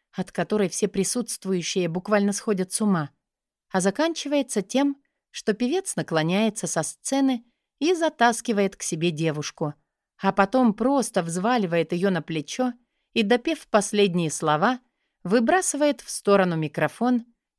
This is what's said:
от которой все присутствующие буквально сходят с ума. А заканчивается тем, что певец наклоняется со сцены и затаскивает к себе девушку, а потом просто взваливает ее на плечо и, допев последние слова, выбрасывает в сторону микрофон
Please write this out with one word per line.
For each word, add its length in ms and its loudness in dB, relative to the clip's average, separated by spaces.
от 180 -6
которой 380 0
все 180 -2
присутствующие 1000 -2
буквально 420 0
сходят 400 -4
с 80 -4
ума. 300 0
А 120 0
заканчивается 800 -2
тем, 400 0
что 200 -4
певец 460 -2
наклоняется 680 0
со 160 -2
сцены 600 -2
и 140 2
затаскивает 840 0
к 60 -12
себе 280 -2
девушку, 600 -4
а 140 0
потом 420 4
просто 500 0
взваливает 680 0
ее 180 0
на 120 0
плечо 500 -4
и, 120 0
допев 440 0
последние 640 2
слова, 480 0
выбрасывает 800 2
в 80 -18
сторону 480 2
микрофон 680 -2